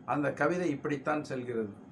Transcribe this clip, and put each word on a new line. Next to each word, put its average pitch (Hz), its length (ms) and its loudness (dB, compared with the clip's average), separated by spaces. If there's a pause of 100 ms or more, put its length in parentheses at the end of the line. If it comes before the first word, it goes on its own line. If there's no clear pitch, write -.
அந்த 139 280 2
கவிதை 165 380 2
இப்படித்தான் 147 540 0
செல்கிறது. 120 480 -2 (200)